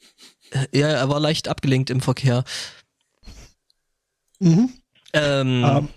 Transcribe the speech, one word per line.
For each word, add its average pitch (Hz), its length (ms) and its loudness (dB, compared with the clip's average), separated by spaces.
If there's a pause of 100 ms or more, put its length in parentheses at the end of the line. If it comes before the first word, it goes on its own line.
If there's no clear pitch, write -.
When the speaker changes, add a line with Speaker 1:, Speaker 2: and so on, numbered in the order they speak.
(500)
Speaker 1:
Äh, 135 160 -2 (120)
ja, 147 100 2
er 135 200 0
war 143 120 0
leicht 156 280 -2
abgelenkt 131 420 -2
im 127 100 -2
Verkehr. 127 440 0 (2000)
Speaker 2:
Mhm. 190 300 4 (420)
Speaker 1:
Ähm, 139 840 0